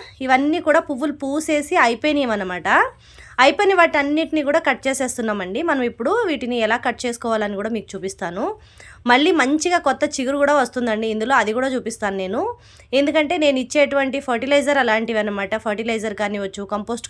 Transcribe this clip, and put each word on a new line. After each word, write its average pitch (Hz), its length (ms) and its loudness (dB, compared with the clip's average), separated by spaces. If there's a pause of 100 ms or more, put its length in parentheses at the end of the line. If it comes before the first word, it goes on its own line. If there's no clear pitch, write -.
(260)
ఇవన్నీ 277 400 2
కూడా 311 240 4
పువ్వులు 294 320 -4
పూసేసి 294 540 -2 (100)
అయిపోయినాయి 269 480 0
అన్నమాట. 185 340 -4 (760)
అయిపోయిన 392 360 4
వాటన్నిటిని 311 680 2
కూడా 294 220 2
కట్ 254 180 0
చేసేస్తున్నామండి. 226 840 -2
మనం 277 200 0
ఇప్పుడు 233 240 -2 (160)
వీటిని 247 280 -2 (100)
ఎలా 220 100 2 (100)
కట్ 233 180 -2
చేసుకోవాలని 226 560 -2
కూడా 220 140 -4
మీకు 208 180 -6
చూపిస్తాను. 190 520 -8 (680)
మళ్ళీ 285 200 6 (100)
మంచిగా 311 380 0 (100)
కొత్త 262 160 0 (100)
చిగురు 269 280 -2
కూడా 285 180 4
వస్తుందండి 233 540 -2
ఇందులో, 220 280 0
అది 208 160 0
కూడా 262 160 -2
చూపిస్తాను 202 480 -4
నేను. 196 180 -4 (600)
ఎందుకంటే 302 340 0 (100)
నేను 277 200 2
ఇచ్చేటువంటి 277 600 0
ఫర్టిలైజర్ 269 580 2
అలాంటివి 220 380 0
అన్నమాట. 202 320 -4 (120)
ఫర్టిలైజర్ 214 560 -4
కానివ్వచ్చు, 202 420 -6 (100)
కంపోస్ట్ 220 360 -6